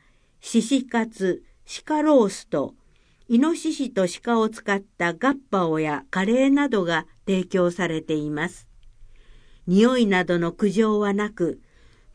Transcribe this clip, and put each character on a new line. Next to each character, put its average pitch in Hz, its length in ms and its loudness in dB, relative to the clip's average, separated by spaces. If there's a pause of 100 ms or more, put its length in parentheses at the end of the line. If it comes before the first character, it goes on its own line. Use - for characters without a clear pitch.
(400)
シ - 220 0
シ 262 260 -2
カ 226 200 -2
ツ、 190 360 -4 (420)
鹿 302 160 -2
ロ 294 220 6
ー 196 60 0
ス - 180 -14
ト、 143 280 -4 (520)
イ 233 120 4
ノ 311 140 2
シ 320 200 -4
シ 277 180 -6
と 190 160 0 (160)
鹿 233 160 0
を 220 80 2
使 220 260 -6
っ 196 60 -2
た 170 340 -6
ガ 240 200 0
ッ - 20 -2 (160)
パ 185 160 0
オ 156 140 -2
や 151 280 -4
カ 185 140 -2
レ 247 220 2
ー 277 40 2
な 285 200 2
ど 202 160 0
が 165 200 -2 (200)
提 190 180 0
供 180 260 0
さ 175 200 -4
れ 160 120 -4
て 160 120 -4
い 151 160 -4
ま 151 180 -4
す。 - 220 -14 (960)
匂 220 300 4
い 240 80 4
な 185 180 2
ど 175 160 0
の 170 140 -2
苦 208 160 0
情 214 320 0
は 202 120 0
な 208 160 -2
く、 170 300 -4 (560)